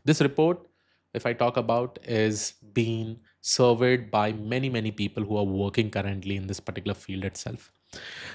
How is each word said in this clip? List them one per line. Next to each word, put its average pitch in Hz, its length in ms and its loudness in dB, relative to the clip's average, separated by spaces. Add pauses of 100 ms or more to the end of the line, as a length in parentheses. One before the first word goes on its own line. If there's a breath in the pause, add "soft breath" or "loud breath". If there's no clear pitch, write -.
This 151 160 6
report, 156 420 2 (520)
if - 100 -4
I 120 80 0
talk 120 240 2
about, 120 460 0
is 110 500 0 (200)
being 113 460 -2 (220 soft breath)
surveyed 123 720 4
by 107 220 2
many, 123 360 -2
many 110 220 -2
people 104 320 -4
who 104 140 -2
are 104 60 2
working 101 460 0
currently 98 460 -4
in 98 100 -4
this 98 140 -6
particular 90 340 -6
field 95 300 -8
itself. - 480 -10 (640 loud breath)